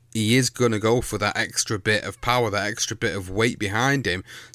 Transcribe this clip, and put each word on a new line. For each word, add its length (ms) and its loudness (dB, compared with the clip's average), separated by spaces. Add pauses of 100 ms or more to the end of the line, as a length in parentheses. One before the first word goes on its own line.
(120)
he 260 2
is 120 4
gonna 300 2
go 220 2
for 180 -4
that 180 0
extra 400 -2
bit 260 0
of 180 -10
power, 280 2
that 180 0
extra 280 -4
bit 200 -2
of 140 -6
weight 300 0
behind 480 0
him, 160 -2 (320)